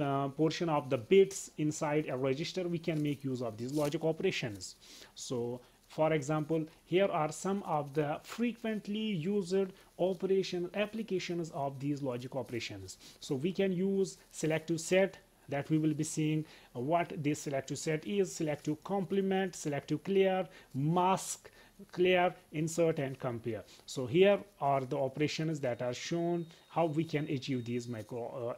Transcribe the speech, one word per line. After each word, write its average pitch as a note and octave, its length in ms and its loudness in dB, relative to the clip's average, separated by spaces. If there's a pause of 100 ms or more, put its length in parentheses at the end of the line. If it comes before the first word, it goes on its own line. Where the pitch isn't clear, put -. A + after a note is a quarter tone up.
uh, C#3 280 0
portion D#3 400 0
of D3 200 2
the C3+ 80 2
bits F#3+ 640 4
inside D3+ 500 0
a C#3 80 -4
register, C3+ 520 -2
we E3+ 100 -2
can D#3+ 240 -2
make D3 220 -2
use B2+ 180 -2
of A2+ 140 -4
these A#2+ 160 -6
logic D3+ 320 0
operations. D#3+ 720 -2 (400)
So A#2+ 440 -6 (280)
for D#3 240 2
example, D#3 520 0 (200)
here F#3+ 220 4
are D#3 260 0
some G3 320 -4
of D3 280 -2
the D3 300 0
frequently A3 800 -4
used F#3+ 720 0 (260)
operation F3+ 760 0
applications F#3+ 760 -4
of C#3 300 -6
these C#3+ 220 -2
logic B2+ 340 -4
operations. A2 640 -8 (200)
So - 160 -4
we C#3+ 180 0
can G3 200 2
use F#3+ 440 0 (140)
selective D#3+ 500 -2
set, F#3+ 380 4 (300)
that C#3 220 -4
we D#3 80 4
will D#3 160 2
be D3+ 100 -2
seeing, D#3 400 0 (320)
uh, - 20 -4
what E3+ 420 0
this C#3+ 200 0
selective C3+ 380 -4
set D#3 280 -2
is: G3 260 0
selective D3+ 520 -2
complement, F#3+ 720 0
selective D3 480 -2
clear, F#3+ 420 4 (260)
mask, F3+ 800 2 (420)
clear, F3+ 420 4 (180)
insert, D#3+ 460 2
and C3+ 200 -4
compare. A#2 440 -4 (240)
So C3 200 -6
here F#3+ 320 6 (220)
are C#3 200 4
the C3 160 -4
operations D3 640 -2
that B2 220 -2
are B2 100 -2
shown, E3+ 540 -2 (220)
how E3+ 180 2
we D#3 180 0
can D3+ 240 -2
achieve C3 360 -2
these A#2+ 220 -4
micro, A#2+ 640 -8
uh, - 80 -6